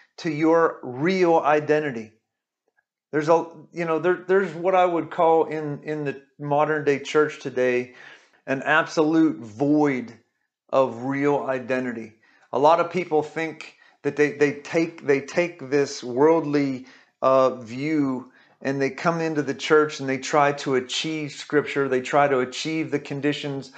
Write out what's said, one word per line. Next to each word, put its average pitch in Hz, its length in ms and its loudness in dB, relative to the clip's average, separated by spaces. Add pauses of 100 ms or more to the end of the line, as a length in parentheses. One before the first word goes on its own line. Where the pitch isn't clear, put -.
(180)
to 170 120 -6
your 160 520 2
real 165 540 2
identity. 147 760 0 (1000)
There's 151 160 -2
a, 165 180 4 (260)
you 170 120 -6
know, 160 160 0
there, 175 260 0
there's 190 260 2
what 175 220 -2
I 180 100 6
would 165 280 -2
call 160 320 4
in, 151 400 -8
in 151 200 -6
the 135 160 -6 (200)
modern 147 440 0
day 143 140 2
church 147 400 0
today, 123 560 0 (540)
an 135 140 -2
absolute 156 760 2
void 127 760 0 (580)
of 123 340 0
real 139 400 0
identity. 127 680 -6 (380)
A 120 60 -2
lot 160 220 6
of 170 100 0
people 165 320 -2
think 156 540 -8 (260)
that 143 140 -4
they, 147 160 2
they 139 220 0
take, 165 520 -4
they 139 140 2
take 170 500 -4
this 143 320 0
worldly, 143 840 0 (340)
uh, 131 300 4
view 127 840 -4 (320)
and 139 160 -2
they 135 100 0
come 170 300 -2
into 160 220 -2
the 131 120 -4
church 151 440 2
and 135 100 -8
they 135 100 -2
try 143 340 2
to 139 240 -2
achieve 147 560 -4
scripture. 143 560 -2
They 127 120 0
try 143 280 2
to 135 100 2
achieve 147 520 -4
the 143 100 -2
conditions 143 760 -6